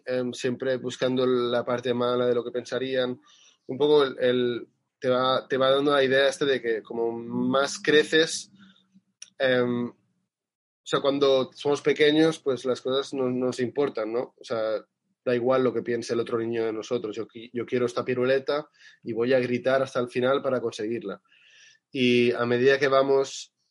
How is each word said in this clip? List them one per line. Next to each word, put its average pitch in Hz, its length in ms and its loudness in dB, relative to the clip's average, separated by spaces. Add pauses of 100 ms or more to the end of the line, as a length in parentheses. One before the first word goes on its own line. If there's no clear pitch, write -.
Em, 127 280 -4
siempre 127 460 -4
buscando 127 480 -2
la 120 380 0
parte 123 300 -2
mala 123 320 0
de 123 80 2
lo 117 80 -2
que 120 80 -8
pensarían. 127 720 -4 (460)
Un 135 120 -8
poco 147 240 6
el, 131 160 0
el, 123 500 0 (300)
te 135 100 -4
va, 127 380 0
te 135 120 -2
va 131 120 4
dando 143 220 2
la 139 100 4
idea 135 260 4
este 135 160 -2
de 131 160 0
que 113 220 -2
como 117 300 -4
más 123 680 -2
creces, 156 680 2 (880)
em, 123 500 0
o - 60 -18 (920)
sea, 143 140 -2
cuando 139 540 2
somos 143 280 -2
pequeños, 156 580 4
pues 131 240 -2
las 123 160 -2
cosas 135 340 -4
no, 131 160 -2
no 127 160 -2
nos 127 140 -2
importan, 117 520 -2
¿no? 123 240 -6
O - 80 -20
sea, 110 400 -4 (400)
da 123 120 0
igual 127 260 2
lo 123 100 2
que 113 100 -4
piense 117 320 -4
el 117 60 0
otro 117 180 -2
niño 113 260 -2
de 110 80 -4
nosotros. 110 420 -6
Yo 107 140 -10
qui-, 117 240 -18
yo 117 120 -4
quiero 123 220 -2
esta 120 180 -4
piruleta 135 640 -2 (360)
y 120 80 -8
voy 117 220 0
a 131 40 6
gritar 123 440 0
hasta 127 180 -4
el 123 80 -2
final 131 340 0
para 127 180 -2
conseguirla. 110 600 -6 (720)
Y 120 400 2
a 120 140 -2
medida 127 340 4
que 139 80 2
vamos, 135 640 0 (160)